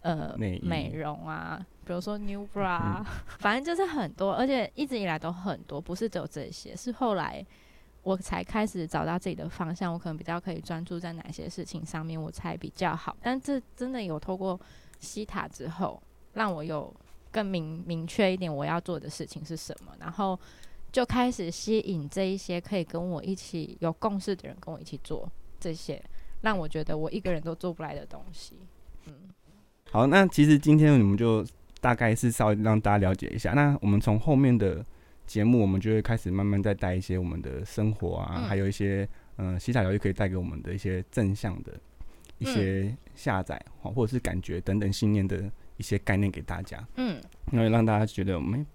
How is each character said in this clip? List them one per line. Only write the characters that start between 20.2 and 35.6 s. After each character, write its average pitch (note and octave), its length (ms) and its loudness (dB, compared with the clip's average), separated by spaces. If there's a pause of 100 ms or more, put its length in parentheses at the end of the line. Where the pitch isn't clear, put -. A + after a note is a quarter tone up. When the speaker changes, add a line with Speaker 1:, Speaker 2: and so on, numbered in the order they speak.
Speaker 1:
就 B3+ 120 4
开 B3 280 2
始 F3 180 -4
吸 G#3+ 280 0
引 E3+ 300 -2
这 F#3+ 140 -2
一 F#3+ 140 0
些 F3+ 240 -6
可 G#3 160 -4
以 E3+ 80 0
跟 F3 260 -4
我 D#3+ 140 -4
一 F#3+ 100 -2
起 - 460 -8
有 E3 140 2
共 G3+ 260 -2
识 F#3+ 160 -2
的 - 100 -16
人 - 140 -12
跟 - 120 -10
我 D#3+ 60 -10
一 D#3+ 60 -14
起 D3 180 -10
做 - 240 -4 (320)
这 E3+ 140 -4
些， - 280 -8 (420)
让 G#3+ 140 2
我 D#3+ 120 -2
觉 D#3 160 0
得 D#3 120 2
我 D#3 140 0
一 F#3 80 -2
个 F#3 140 0
人 D#3 100 0
都 E3 120 -4
做 F3+ 180 -4
不 D#3+ 100 -8
来 D3+ 120 -8
的 D3 100 -10
东 - 260 -10
西。 - 280 -14 (480)
嗯。 D3 80 -14 (760)
Speaker 2:
好， A2+ 160 6
那 F#3 200 8
其 D3 180 6
实 D3+ 140 10
今 D3+ 180 8
天 D3+ 160 10
我 C#3 60 10
们 G2+ 180 6
就 A2 280 4 (360)
大 B2 140 4
概 A2+ 200 4
是 A#2+ 160 4
稍 A2+ 180 4
微 G#2+ 80 6
让 A2 220 6
大 G#2 140 4
家 G#2 60 6
了 F#2+ 160 4
解 - 140 -6
一 - 100 -4
下。 F2+ 160 0
那 C#3+ 260 6
我 G#2 60 0
们 G2+ 140 6
从 A2 200 4
后 D3 160 4
面 C3 200 8
的 G2 280 2 (420)
节 G#2+ 160 0
目， A#2 180 8